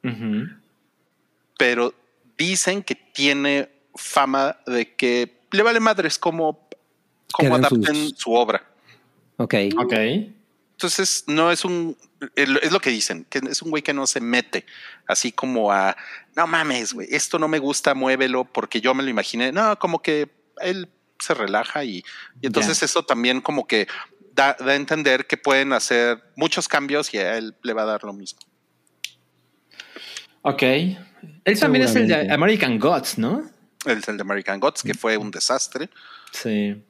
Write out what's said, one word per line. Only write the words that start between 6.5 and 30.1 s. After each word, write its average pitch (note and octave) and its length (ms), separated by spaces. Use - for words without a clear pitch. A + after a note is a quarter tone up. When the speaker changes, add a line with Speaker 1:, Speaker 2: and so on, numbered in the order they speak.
Speaker 2:
cómo C#3+ 180
Speaker 3:
Quedan B2+ 160
Speaker 2:
adapten C3+ 300
Speaker 3:
sus D3+ 220
Speaker 2:
su A#2 160
obra. A2 320
Speaker 3:
Ok. - 160
Speaker 1:
Ok. - 160
Speaker 2:
Entonces, - 540
no D#3+ 240
es E3+ 120
un, E3+ 340
es C#3 360
lo F#3+ 100
que C3+ 80
dicen, G2 400
que C#3 100
es - 120
un D#3+ 80
güey D3+ 120
que D3+ 120
no C3+ 140
se C3+ 120
mete A#2+ 460
así F2+ 240
como A#2 400
a, F#2+ 240
"No E3 120
mames, D3 460
güey, G2+ 180
esto D3+ 280
no D#3 80
me D#3 120
gusta, C#3 340
muévelo", C3 500
porque A2 380
yo B2+ 120
me C3 100
lo C3+ 60
imaginé. A#2+ 440
No, G#3 260
como E3 220
que D3+ 280
él F3+ 280
se - 140
relaja A2+ 520
y, F#2+ 180
y C#3 60
entonces D3 340
Speaker 1:
Ya. D#3 60
Speaker 2:
eso E3 180
también B2+ 340
como C#3+ 280
que G#2+ 200
da, C#3 260
da C3 140
a - 20
entender C#3+ 520
que - 100
pueden C3+ 340
hacer A#2+ 500
muchos E3+ 320
cambios C#3+ 460
y G#2+ 60
a G2 180
él A2 260
le A#2+ 80
va A2 120
a - 20
dar G#2+ 180
lo G#2 80
mismo. G2 300